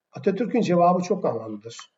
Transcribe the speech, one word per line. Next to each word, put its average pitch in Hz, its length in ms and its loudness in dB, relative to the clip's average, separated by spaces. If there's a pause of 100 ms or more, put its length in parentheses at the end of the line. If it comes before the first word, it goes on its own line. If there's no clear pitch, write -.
(120)
Atatürk'ün 202 500 -2
cevabı 175 420 4
çok 180 220 -2
anlamlıdır. 110 520 -6 (200)